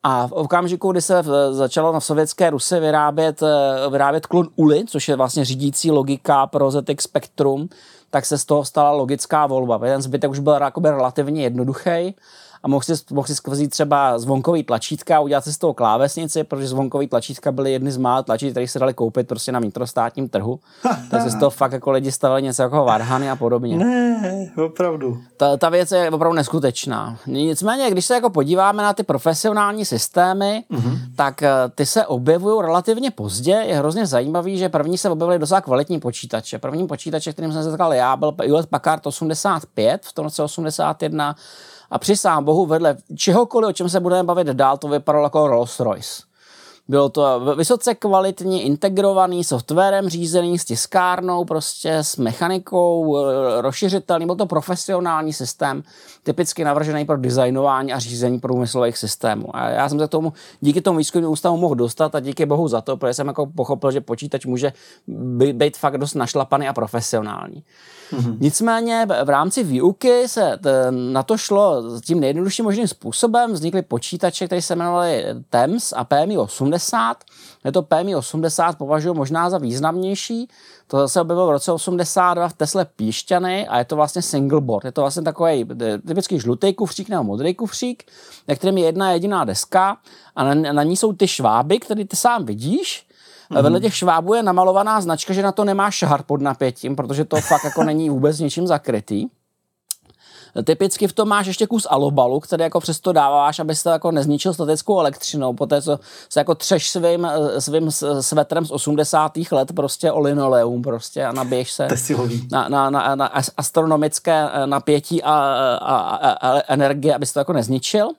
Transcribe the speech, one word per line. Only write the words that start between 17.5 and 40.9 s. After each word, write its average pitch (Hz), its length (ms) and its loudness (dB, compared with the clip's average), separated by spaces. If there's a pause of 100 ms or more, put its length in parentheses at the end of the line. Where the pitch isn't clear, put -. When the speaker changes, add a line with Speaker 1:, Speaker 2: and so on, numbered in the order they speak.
Speaker 1:
byly 135 200 -2
jedny 131 200 -2
z 127 60 -4
mála 127 260 2
tlačítek, 131 300 -2
které 127 140 -2
se 131 120 -6
daly 131 140 2
koupit 117 340 -2
prostě 127 240 -6
na 127 80 0
vnitrostátním 117 680 -4
trhu. 110 300 -4 (240)
Speaker 2:
<laughs> 202 280 -2
Speaker 1:
Takže 233 180 0
z 110 100 -4
toho 139 100 4
fakt 131 220 0
jako 135 200 -2
lidi 135 200 0
stavili 135 300 2
něco 143 220 -2
jako 139 220 2
varhany 123 440 2
a 135 60 -2
podobně. 120 420 0
Speaker 2:
Ne, 220 720 0 (140)
opravdu. 156 520 -2 (200)
Speaker 1:
Ta, 143 200 4
ta 165 120 2
věc 175 220 2
je 175 200 2
opravdu 165 240 2
neskutečná. 123 800 -2 (100)
Nicméně, 170 640 0
když 180 140 0
se 247 80 0
jako 240 160 0
podíváme 185 540 2
na 208 100 2
ty 214 100 -4
profesionální 208 840 0
systémy, 196 840 0
Speaker 2:
Mhm. 123 280 -2 (180)
Speaker 1:
tak, 139 280 -2
eh, 143 60 6 (260)
ty 143 100 0
se 220 200 0
objevují 175 600 2
relativně 220 460 0
pozdě. 110 400 -2
Je 208 240 2
hrozně 156 300 0
zajímavý, 165 520 0
že 180 120 0
první 165 280 0
se 196 120 0
objevily 170 300 0
docela 165 220 2
kvalitní 143 380 0
počítače. 117 600 -8
První 156 280 -6
počítače, 151 460 -6
kterým 160 200 -8
jsem 156 100 -4
se 160 60 -4
setkal 165 240 0
já, 127 220 2
byl 147 260 -2
Hewlett 156 280 2
Packard 156 380 0
osmdesát 160 560 -2 (100)
pět 120 320 2
v - 80 -18
tom 156 120 -6
roce 151 180 -4
osmdesát 156 600 -4